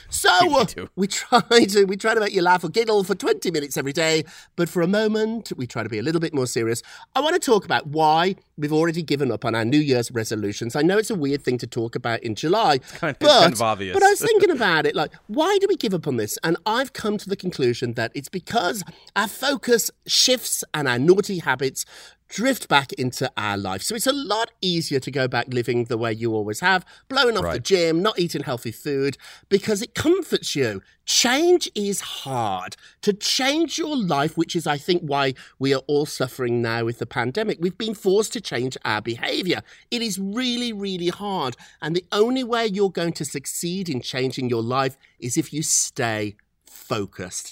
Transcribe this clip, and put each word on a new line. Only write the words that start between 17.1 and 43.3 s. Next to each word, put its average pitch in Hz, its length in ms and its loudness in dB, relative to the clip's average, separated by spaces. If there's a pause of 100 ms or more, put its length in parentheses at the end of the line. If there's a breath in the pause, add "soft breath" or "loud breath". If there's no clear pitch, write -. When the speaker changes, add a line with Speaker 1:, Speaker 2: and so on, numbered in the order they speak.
Speaker 1:
to 190 120 -10
the 196 60 -4
conclusion 123 580 -2
that 117 200 -4
it's 139 160 -10
because 208 540 -2 (320 loud breath)
our 208 120 0
focus 240 640 0 (160)
shifts - 580 0 (100)
and 151 140 -2
our 120 120 2
naughty 185 400 4
habits 135 460 -2 (480 loud breath)
drift 247 340 -2
back 139 260 2
into 127 440 -4
our 104 200 -2
life. 98 260 -4
So - 100 -4
it's 240 140 -4
a 262 40 4
lot 226 380 -2 (100)
easier 165 400 0
to 131 120 -8
go 131 160 0
back 123 220 -2
living 120 360 0
the 117 140 -2
way 113 120 -2
you 113 220 -2
always 107 280 -4
have, 185 220 2 (240 soft breath)
blowing 254 300 2
off 180 60 -2
the 170 60 -2
Speaker 3:
Right. 156 140 -4
Speaker 1:
gym, 170 380 2
not 214 160 0
eating 170 240 -2
healthy 123 300 -6
food, 139 460 -2 (320 loud breath)
because 202 340 0
it - 100 -10
comforts 320 600 0
you. 110 260 0 (240 soft breath)
Change 330 720 4
is 202 260 -2
hard. 101 760 -4 (280 soft breath)
To 202 100 2
change 277 640 0
your 311 180 -4
life, 156 400 0
which - 200 -2
is, 165 100 -2
I 147 140 0
think, 175 240 0
why 139 320 0 (240 loud breath)
we 135 160 2
are 135 100 0
all 147 220 2
suffering 123 520 -2
now 117 260 0
with 120 120 -4
the 117 80 -6
pandemic, 135 560 -2
we've 180 160 -4
been 220 160 -4
forced 202 400 2
to 208 80 -6
change 127 420 -4
our 107 180 0
behavior. 127 600 -2 (300 soft breath)
It 233 100 -2
is 208 160 -4
really, 240 560 -4
really 190 360 -4
hard. 180 460 -4 (280 soft breath)
And 156 120 -2
the - 160 -4
only 247 320 2
way 233 220 -2
you're 196 240 0
going 170 240 -2
to 165 120 -8
succeed 170 640 -6